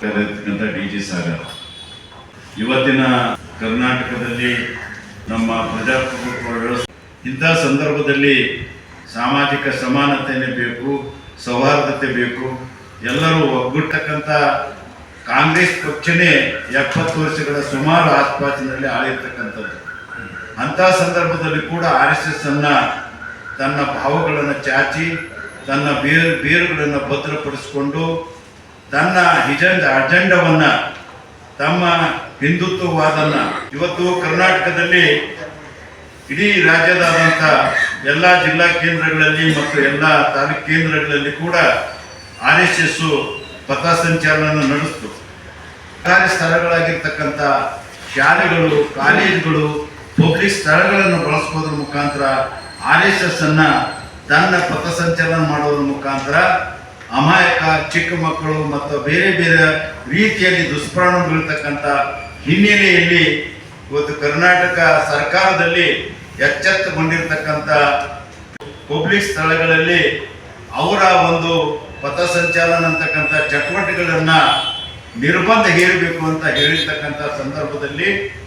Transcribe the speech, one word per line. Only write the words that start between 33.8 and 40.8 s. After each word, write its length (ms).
ಕರ್ನಾಟಕದಲ್ಲಿ 1160
ಇಡೀ 320
ರಾಜ್ಯದಾದ್ಯಂತ 840
ಎಲ್ಲ 400
ಜಿಲ್ಲಾ 220
ಕೇಂದ್ರಗಳಲ್ಲಿ 880
ಮತ್ತು 240
ಎಲ್ಲ 540
ತಾಲೂಕು 300
ಕೇಂದ್ರಗಳಲ್ಲಿ 680